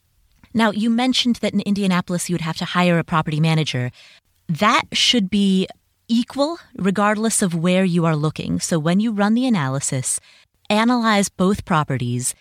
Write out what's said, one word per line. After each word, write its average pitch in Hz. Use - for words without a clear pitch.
Now, 220
you 214
mentioned 240
that -
in 208
Indianapolis, 190
you 175
would 165
have 160
to -
hire 175
a 156
property 156
manager. 156
That 214
should 208
be 196
equal 269
regardless 208
of 175
where 180
you 170
are 160
looking. 151
So 175
when 170
you 226
run 208
the 247
analysis, 139
analyze 220
both 190
properties 123